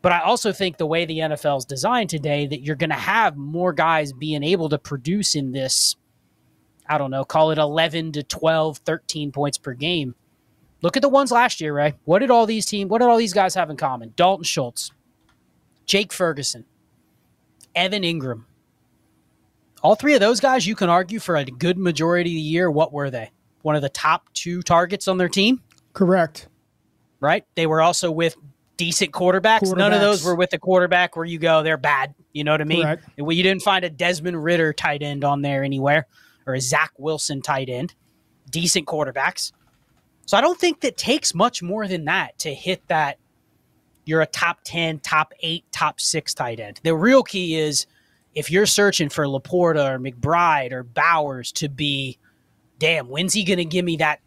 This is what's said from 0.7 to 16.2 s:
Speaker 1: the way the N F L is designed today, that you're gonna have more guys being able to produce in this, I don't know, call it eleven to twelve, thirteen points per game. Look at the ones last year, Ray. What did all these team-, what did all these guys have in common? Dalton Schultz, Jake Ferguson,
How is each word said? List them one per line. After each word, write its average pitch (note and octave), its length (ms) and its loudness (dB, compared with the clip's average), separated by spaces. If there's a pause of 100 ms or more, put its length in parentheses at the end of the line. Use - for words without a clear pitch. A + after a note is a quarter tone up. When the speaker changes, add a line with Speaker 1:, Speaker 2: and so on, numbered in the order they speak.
Speaker 1:
the E3 100 -2
way E3 180 0
the D#3+ 160 -6
N D#3 100 -2
F D3+ 140 -6
L C#3+ 120 2
is B2+ 80 -8
designed G3+ 440 -2
today, D3 380 -2
that C3+ 140 -8
you're D3 140 -4
gonna D#3 200 -2
have F#3+ 420 0
more E3 340 -2
guys D#3 420 0
being D3 300 -6
able E3 260 0
to D3+ 100 -2
produce D3+ 560 -4
in C3+ 160 -4
this, C3 440 -2 (960)
I D3+ 80 2
don't C#3 140 -2
know, C3+ 120 -2
call D#3 280 2
it D#3 80 0
eleven D#3+ 540 0
to D3 100 -6
twelve, D#3+ 560 0
thirteen D#3 520 -6
points C#3+ 260 -4
per C3 160 -10
game. C#3+ 420 -4 (680)
Look F3 160 0
at C4 60 2
the C#4+ 60 4
ones C4+ 220 6
last A#3+ 300 2
year, D3+ 140 -4
Ray. D3 180 2 (120)
What F3+ 140 4
did B3+ 120 2
all A#3 160 6
these A3 180 -2
team-, G3 220 -4
what A3 120 2
did B3 80 6
all A#3 100 8
these A3 160 0
guys F#3+ 200 4
have E3+ 160 0
in D3 80 -10
common? B2+ 380 -4
Dalton F3+ 280 4
Schultz, - 480 -4 (920)
Jake G3 260 0
Ferguson, C#3 540 -4 (1080)